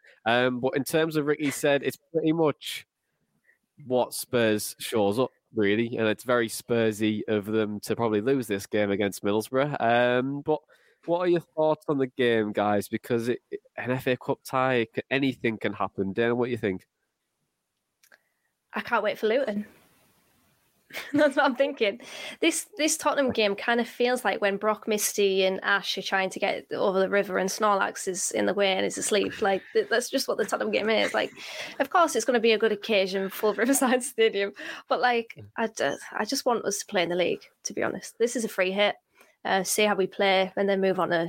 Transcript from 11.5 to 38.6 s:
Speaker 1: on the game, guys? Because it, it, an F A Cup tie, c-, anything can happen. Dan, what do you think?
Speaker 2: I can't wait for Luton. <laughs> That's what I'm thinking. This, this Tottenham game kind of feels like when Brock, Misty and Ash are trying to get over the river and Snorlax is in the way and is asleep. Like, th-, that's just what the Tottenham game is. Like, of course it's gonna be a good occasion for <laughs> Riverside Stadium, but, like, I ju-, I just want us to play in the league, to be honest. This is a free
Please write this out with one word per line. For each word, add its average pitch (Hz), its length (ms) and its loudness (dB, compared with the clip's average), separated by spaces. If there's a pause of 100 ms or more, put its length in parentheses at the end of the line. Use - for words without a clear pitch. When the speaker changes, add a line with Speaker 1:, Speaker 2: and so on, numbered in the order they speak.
Speaker 1:
on 151 80 0
the 135 120 0
game, 113 440 2
guys? 104 340 2
Because 117 420 -2
it, 120 100 -2 (120)
it, - 100 -10 (180)
an 117 140 -4
F 127 160 -4
A 127 100 0
Cup - 260 -4
tie, 131 500 0
c-, - 160 -4
anything 127 460 0
can 104 160 -4
happen. 98 400 -4
Dan, 117 240 0
what 123 100 0
do 127 40 -6
you 117 80 -4
think? 95 280 -4 (1900)
Speaker 2:
I 214 80 -4
can't 240 240 -2
wait 190 140 -2
for - 100 -2
Luton. 214 360 0 (760)
<laughs> - 760 -16
That's 294 220 4
what 277 100 4
I'm 254 100 2
thinking. 277 440 0 (400)
This, - 260 2 (100)
this 311 200 2
Tottenham 277 360 0
game 208 240 2
kind 240 240 0
of 233 80 -2
feels 247 360 0
like - 160 0
when 196 160 2
Brock, 214 300 -2
Misty 202 580 2
and 190 200 0
Ash 202 320 0
are 165 60 -6
trying 190 280 -2
to - 80 -10
get - 340 -4
over 190 280 2
the 190 80 2
river 196 300 0
and 190 100 0
Snorlax 208 580 0
is 185 260 -4
in 208 140 0
the 190 80 0
way 196 200 2
and 196 100 0
is 185 140 -4
asleep. 196 420 0
Like, 196 220 0 (100)
th-, 208 180 0
that's 240 200 0
just 262 180 -2
what 202 80 0
the - 80 -2
Tottenham 214 280 -2
game 208 180 0
is. 208 240 2
Like, - 180 0 (480)
of 269 100 -2
course 330 240 4
it's 220 100 0
gonna 240 140 2
be 220 140 4
a 214 60 4
good 220 120 2
occasion 196 600 0
for 214 240 0
<laughs> - 20 -4
Riverside 254 460 2
Stadium, 208 500 0 (360)
but, 220 120 0
like, 233 420 0 (140)
I 226 120 0
ju-, 139 280 -2 (160)
I - 120 -2
just 269 200 -4
want 233 200 2
us 196 140 -2
to - 80 -10
play 190 160 0
in 165 60 0
the 175 80 -2
league, - 260 0 (220)
to 208 80 -4
be - 100 -4
honest. - 360 -6
This 240 180 0
is 226 80 -2
a 226 40 -4
free 185 240 -2